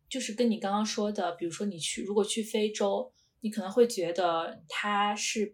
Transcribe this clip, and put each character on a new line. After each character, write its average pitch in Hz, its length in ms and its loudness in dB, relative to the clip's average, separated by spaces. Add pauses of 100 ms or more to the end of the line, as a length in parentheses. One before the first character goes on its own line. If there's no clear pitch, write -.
就 262 100 -4
是 233 120 -4
跟 233 200 4
你 - 80 0
刚 196 120 -2
刚 208 140 2
说 214 260 0
的， 185 200 0
比 170 120 -6
如 170 60 -2
说 165 160 -4
你 185 140 -4
去， - 240 -4
如 196 100 -4
果 202 100 4
去 214 200 -2
非 214 280 0
洲， 202 400 0 (300)
你 214 80 -4
可 214 140 -4
能 190 80 -6
会 240 160 6
觉 170 260 -2
得 170 560 0
他 208 460 0
是 214 380 -2